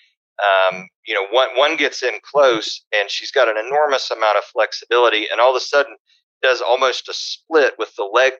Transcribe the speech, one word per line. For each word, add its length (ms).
um, 440
you 60
know, 180
one, 240
one 220
gets 260
in 100
close 600
and 160
she's 220
got 160
an 100
enormous 540
amount 260
of 60
flexibility, 880
and 80
all 120
of 40
a 100
sudden 300
does 160
almost 480
a 40
split 640
with 160
the 80
leg 360